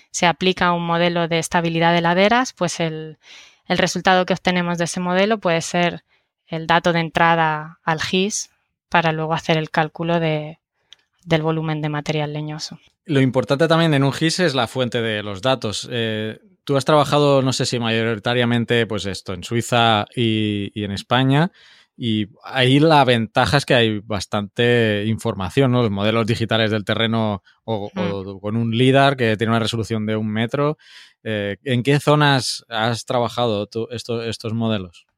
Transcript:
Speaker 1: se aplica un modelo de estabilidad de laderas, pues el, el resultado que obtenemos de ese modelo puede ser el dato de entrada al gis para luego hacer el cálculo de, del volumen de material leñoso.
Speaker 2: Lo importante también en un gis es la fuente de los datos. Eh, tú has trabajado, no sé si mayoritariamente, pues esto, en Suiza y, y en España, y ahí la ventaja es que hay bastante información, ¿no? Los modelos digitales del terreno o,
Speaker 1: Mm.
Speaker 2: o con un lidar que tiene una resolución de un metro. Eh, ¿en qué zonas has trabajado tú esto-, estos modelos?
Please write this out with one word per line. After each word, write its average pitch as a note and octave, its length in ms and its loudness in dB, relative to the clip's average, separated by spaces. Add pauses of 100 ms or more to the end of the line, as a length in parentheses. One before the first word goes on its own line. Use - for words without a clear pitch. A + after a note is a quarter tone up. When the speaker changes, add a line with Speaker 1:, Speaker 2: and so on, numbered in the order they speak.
(120)
Speaker 1:
se - 140 -2
aplica F3+ 480 2
un E3+ 120 -2
modelo E3+ 420 0
de E3 120 0
estabilidad E3+ 540 2
de E3+ 80 4
laderas, G3 520 2
pues - 260 -4
el, D#3 380 -6 (500)
el F3+ 100 0
resultado F3+ 480 2
que F#3 80 0
obtenemos F3 440 0
de E3+ 80 0
ese F3 140 -6
modelo F#3+ 400 0
puede E3 220 0
ser F3 420 -2 (440)
el D#3+ 200 -6
dato E3+ 260 4
de E3+ 60 2
entrada E3 840 0
al D#3+ 180 -2
gis - 480 -2 (420)
para E3 200 2
luego D#3+ 220 -4
hacer D#3+ 240 0
el D#3 140 -6
cálculo E3 480 -2
de, D#3 400 -4 (640)
del E3 160 0
volumen D#3+ 400 -2
de D3+ 80 -4
material D3 440 -4
leñoso. D3+ 460 -10 (260)
Speaker 2:
Lo C3+ 160 2
importante C3+ 460 2
también D#3+ 280 4
en C3+ 80 4
un C#3 100 2
gis D#3+ 260 -2
es F3 140 2
la B2 140 0
fuente B2 340 -2
de A2 220 -4
los G2+ 180 -8
datos. A2+ 500 -2
Eh, A2 460 -4 (280)
tú C#3+ 120 0
has C3 80 0
trabajado, D3 560 4
no C3 120 0
sé C3 120 -2
si B2 140 -2
mayoritariamente, A#2 1040 0
pues G2 220 -6
esto, F#2+ 260 -8
en F2+ 100 -10
Suiza A#2 600 2 (100)
y, G#2+ 640 -2
y G#2 40 -4
en G2+ 80 -4
España, C3 600 0 (460)
y G#2+ 300 -2 (160)
ahí B2+ 360 2
la D3+ 260 6
ventaja A#2+ 520 2
es C#3 80 -2
que - 100 0
hay A2 240 2
bastante G#2+ 1080 0
información, A2 640 0
¿no? B2 100 2
Los A2+ 100 0
modelos G#2+ 340 0
digitales A2 460 0
del G#2 140 -2
terreno A2 580 -2 (200)
o, G#2+ 300 -6
Speaker 1:
Mm. F#3+ 60 -8 (280)
Speaker 2:
o G2 140 -12
con G#2 140 -4
un A#2 220 -2
lidar C3+ 400 4
que A2+ 200 2
tiene A2+ 140 0
una A#2 80 2
resolución A2 460 -2
de A2 100 -2
un A2 120 -2
metro. A#2 500 -2 (460)
Eh, G2+ 400 -4
¿en B2 200 0
qué C#3 160 4
zonas D3 720 2
has A2+ 360 -2
trabajado A#2 640 -2
tú A2+ 240 -6
esto-, A#2 320 -8
estos A2 300 -8
modelos? A2 520 -4 (120)